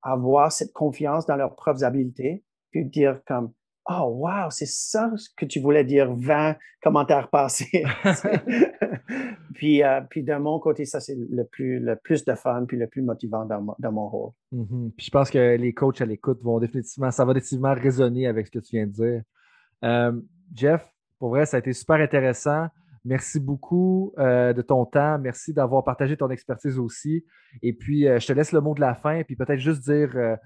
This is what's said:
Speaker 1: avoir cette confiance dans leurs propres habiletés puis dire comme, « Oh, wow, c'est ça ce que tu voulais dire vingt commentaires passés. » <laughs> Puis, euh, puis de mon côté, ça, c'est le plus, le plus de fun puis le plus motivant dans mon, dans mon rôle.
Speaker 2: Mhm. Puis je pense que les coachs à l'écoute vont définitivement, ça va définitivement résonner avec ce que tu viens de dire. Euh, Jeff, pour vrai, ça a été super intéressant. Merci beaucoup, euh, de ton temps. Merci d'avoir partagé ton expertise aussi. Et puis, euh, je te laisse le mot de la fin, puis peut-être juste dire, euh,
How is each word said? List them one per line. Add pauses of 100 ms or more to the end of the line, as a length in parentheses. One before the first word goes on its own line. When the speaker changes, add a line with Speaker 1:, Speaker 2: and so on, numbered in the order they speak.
Speaker 1:
avoir
cette
confiance
dans
leurs
propres
habiletés (280)
puis
dire
comme, « (360)
Oh,
wow,
c'est
ça
ce
que
tu
voulais
dire
vingt (240)
commentaires
passés. » (200)
<laughs>
Puis,
euh,
puis
de
mon
côté,
ça,
c'est
le
plus,
le
plus
de
fun
puis
le
plus
motivant
dans
mon,
dans
mon
rôle. (200)
Speaker 2:
Mhm.
Puis
je
pense
que
les
coachs
à
l'écoute
vont
définitivement,
ça
va
définitivement
résonner
avec
ce
que
tu
viens
de
dire. (640)
Euh, (420)
Jeff, (340)
pour
vrai,
ça
a
été
super
intéressant. (380)
Merci
beaucoup,
euh,
de
ton
temps.
Merci
d'avoir
partagé
ton
expertise
aussi. (380)
Et
puis,
euh,
je
te
laisse
le
mot
de
la
fin,
puis
peut-être
juste
dire,
euh, (100)